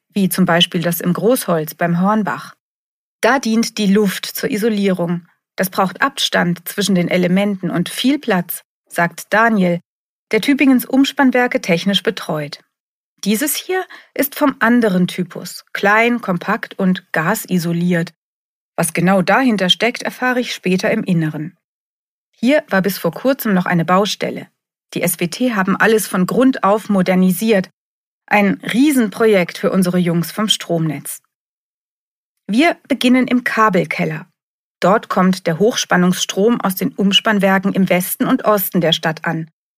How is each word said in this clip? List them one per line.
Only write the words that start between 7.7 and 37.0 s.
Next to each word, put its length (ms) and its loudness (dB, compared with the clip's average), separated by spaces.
und 180 -2
viel 300 -2
Platz, 440 -4
sagt 440 -4
Daniel, 460 2
der 80 0
Tübingens 460 2
Umspannwerke 720 2
technisch 420 0
betreut. 600 -6
Dieses 320 -2
hier 300 -4
ist 220 -4
vom 240 0
anderen 480 2
Typus, 640 -10
klein, 480 2
kompakt 580 -6
und 340 -2
gasisoliert. 1000 -2
Was 160 -2
genau 300 2
dahinter 480 2
steckt, 320 0
erfahre 380 -4
ich 140 -6
später 360 0
im 140 -2
Inneren. 520 -2
Hier 320 2
war 140 0
bis 160 -2
vor 140 -4
kurzem 420 -2
noch 100 2
eine 220 0
Baustelle. 640 -2
Die 80 -6
S 200 -2
W 80 -2
T 260 -2
haben 220 0
alles 300 2
von 200 -2
Grund 380 2
auf 260 2
modernisiert. 800 2
Ein 360 2
Riesenprojekt 920 2
für 140 0
unsere 280 2
Jungs 320 0
vom 200 -4
Stromnetz. 720 -4
Wir 300 2
beginnen 380 2
im 160 0
Kabelkeller. 840 0
Dort 280 2
kommt 380 0
der 120 -2
Hochspannungsstrom 1000 0
aus 140 -2
den 180 -4
Umspannwerken 800 2